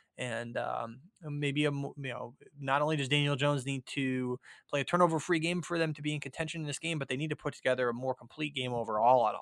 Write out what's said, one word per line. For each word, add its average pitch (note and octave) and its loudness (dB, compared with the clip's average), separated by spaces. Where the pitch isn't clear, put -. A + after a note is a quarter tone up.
And, A#2+ -6
um, A#2+ -4
maybe D3 0
a D3 2
mo-, C#3 -4
you C3+ -8
know, A#2+ -8
not C#3 2
only D#3 2
does C#3 -2
Daniel C#3+ 4
Jones C#3+ 2
need C3+ -4
to B2+ 0
play C#3+ 0
a - -6
turnover-free E3+ 4
game E3+ 0
for E3+ -2
them D#3+ 0
to D3 -12
be D3+ -2
in D3+ -4
contention D#3 -6
in D3+ -6
this D3 -6
game, E3 -4
but C#3 -6
they C3 -2
need D3+ -2
to C#3+ -4
put - -6
together B2+ 0
a A#2 0
more B2+ -2
complete D3 -8
game B2+ -2
overall A#2 6
on G#2+ 4